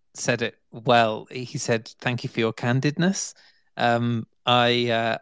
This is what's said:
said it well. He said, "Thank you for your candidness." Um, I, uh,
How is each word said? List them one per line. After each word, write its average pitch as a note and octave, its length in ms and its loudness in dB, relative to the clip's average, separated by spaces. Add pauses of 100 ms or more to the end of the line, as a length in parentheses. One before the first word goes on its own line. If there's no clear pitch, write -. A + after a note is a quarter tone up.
(140)
said A#2+ 280 -2
it A2+ 160 -4 (140)
well. A2+ 580 2
He B2+ 280 -10
said, A#2 320 -2 (100)
"Thank B2 240 -4
you C3 60 -8
for - 100 -6
your A2+ 140 0
candidness." D3 800 -2 (420)
Um, A#2+ 500 0 (200)
I, A#2+ 440 2
uh, A2+ 320 -2